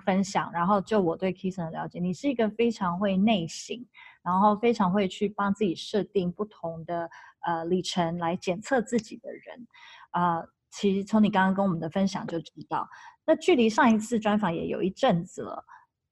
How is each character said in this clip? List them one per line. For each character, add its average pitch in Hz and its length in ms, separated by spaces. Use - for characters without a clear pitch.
分 190 180
享， 180 300
然 170 120
后 202 140
就 208 220
我 165 160
对 185 160
Keyson 185 320
的 160 60
了 156 180
解， - 100
你 180 140
是 285 160
一 269 40
个 226 180
非 233 200
常 180 260
会 196 200
内 202 320
省， - 280
然 175 160
后 208 180
非 233 160
常 202 180
会 202 140
去 196 220
帮 202 260
自 220 120
己 160 100
设 - 300
定 180 260
不 208 140
同 165 400
的， 170 240
呃， 165 200
里 180 160
程 170 360
来 170 200
检 190 240
测 254 200
自 233 160
己 226 200
的 - 120
人。 - 380
呃， 175 280
其 196 240
实 196 80
从 214 180
你 208 80
刚 190 140
刚 190 100
跟 196 120
我 190 40
们 165 120
的 160 80
分 196 180
享 - 200
就 170 120
知 - 120
道， - 180
那 320 100
距 330 220
离 226 120
上 233 240
一 220 60
次 220 180
专 214 220
访 180 140
也 165 140
有 - 140
一 180 80
阵 190 360
子 - 160
了， - 240